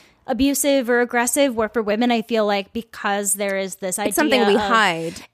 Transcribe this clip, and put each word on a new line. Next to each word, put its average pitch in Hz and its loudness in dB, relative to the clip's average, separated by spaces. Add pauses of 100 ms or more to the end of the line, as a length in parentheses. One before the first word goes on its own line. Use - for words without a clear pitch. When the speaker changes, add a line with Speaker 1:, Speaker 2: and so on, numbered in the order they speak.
(280)
Speaker 1:
abusive 277 0
or 240 2
aggressive, 247 0
where 220 -2
for 233 -2
women, 214 0
I 226 0
feel 220 0
like 202 -2
because 202 -4
there 202 -2
is 190 -6
this 185 -6
idea 208 -2
Speaker 2:
It's 202 -4
something 254 2
we 202 4
Speaker 1:
of 208 2
Speaker 2:
hide, 185 0 (200)